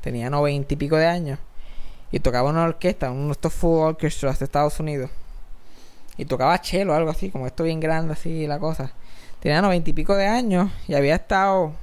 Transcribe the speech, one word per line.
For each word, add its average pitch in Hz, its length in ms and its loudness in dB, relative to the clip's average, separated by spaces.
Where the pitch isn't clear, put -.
tenía 120 280 -4
noventa 143 440 0
y 143 40 -4
pico 151 200 0
de 160 100 4
años 165 320 -2
y 170 80 0
tocaba 123 300 2
una 165 160 2
orquesta, 165 440 -2
uno 135 180 -4
de 151 40 -2
estos 160 220 -2
full 165 260 4
orchestras 156 600 0
de 135 60 -2
Estados 147 360 0
Unidos. 143 280 -4
Y 143 80 -6
tocaba 135 320 2
cello, 196 360 0
algo 160 180 2
así, 190 180 0
como 131 180 -4
esto - 160 -4
bien 160 160 0
grande, 160 340 2
así, 160 340 -2
la 147 120 -2
cosa. 151 320 -2
Tenía 151 220 2
noventa 180 300 4
y - 20 8
pico 196 240 4
de 196 100 4
años 208 420 2
y - 60 -2
había 143 200 4
estado 190 560 2